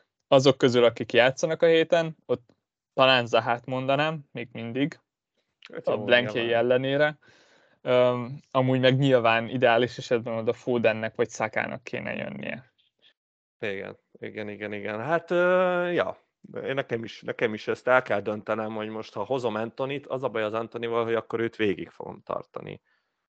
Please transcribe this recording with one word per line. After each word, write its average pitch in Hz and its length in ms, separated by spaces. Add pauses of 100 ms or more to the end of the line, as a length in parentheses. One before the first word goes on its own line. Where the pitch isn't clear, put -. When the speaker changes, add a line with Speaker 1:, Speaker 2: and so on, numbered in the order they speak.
(280)
Speaker 1:
azok 135 300
közül, 123 260
akik 117 280
játszanak 131 500
a 170 40
héten, 165 500 (100)
ott - 220 (460)
talán 131 320
Zahát 117 400
mondanám, 139 680
még 117 200
mindig, 120 480 (720)
Speaker 2:
Hát - 140
Speaker 1:
a 143 60
Speaker 2:
jó, 110 120
Speaker 1:
Blankey 120 380
Speaker 2:
nyilván. 117 160
Speaker 1:
ellenére. 135 600 (640)
Öm, 123 580 (100)
amúgy 131 300
meg 131 180
nyilván 117 500
ideális 123 500
esetben 117 360
oda 113 180
Fodennek 110 600
vagy 120 140
Szakának - 560
kéne - 300
jönnie. - 580 (840)
Speaker 2:
Igen, 98 400 (140)
igen, 107 360
igen, 104 240
igen. 104 280
Hát, 165 300
ö, 180 600
ja, - 280 (360)
én, 120 200
nekem 120 300
is, - 180
nekem 113 320
is - 140
ezt 113 200
el 127 140
kell 104 180
döntenem, 110 540
hogy 107 140
most, 110 240
ha 104 120
hozom 120 300
Antonit, 131 520
az 131 160
a 135 60
baj 110 140
az 107 100
Antonival, 117 520
hogy 117 100
akkor 113 260
őt 113 160
végig 95 320
fogom - 360
tartani - 560 (560)